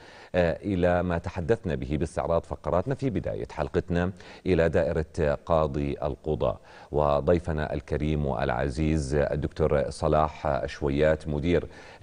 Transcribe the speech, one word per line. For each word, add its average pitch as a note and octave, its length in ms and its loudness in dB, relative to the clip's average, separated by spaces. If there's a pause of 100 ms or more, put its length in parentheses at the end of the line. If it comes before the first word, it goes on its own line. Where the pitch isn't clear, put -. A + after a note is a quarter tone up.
(360)
آه، F2 260 2
إلى F2+ 420 2
ما F2 140 0
تحدثنا F2+ 580 -2
به C2+ 220 -2
باستعراض D#2+ 460 -2
فقراتنا F2 520 -2
في C3+ 140 -2
بداية A1+ 420 -4
حلقتنا، F2 600 -2 (340)
إلى E2+ 240 4
دائرة D#2 640 0 (100)
قاضي D2 480 2 (100)
القضاء، C#2 560 -2 (320)
وضيفنا D2 840 2
الكريم D2 520 -2
والعزيز C#2 880 0
الدكتور C#2+ 760 0
صلاح D2+ 760 0
شويات، D2 640 0
مدير، D2+ 400 0 (360)